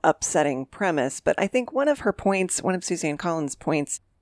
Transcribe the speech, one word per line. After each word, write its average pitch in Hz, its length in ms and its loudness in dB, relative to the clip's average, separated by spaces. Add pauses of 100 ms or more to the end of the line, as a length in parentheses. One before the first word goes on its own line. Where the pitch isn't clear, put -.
upsetting 143 640 2
premise. 151 540 -2
But - 180 2
I 190 100 2
think 247 240 -2
one 277 160 2
of 285 120 2
her 202 120 0
points, 190 500 0
one 185 120 0
of 180 100 -4
Suzanne 165 340 -2
Collins' 160 380 -2
points - 440 -2 (220)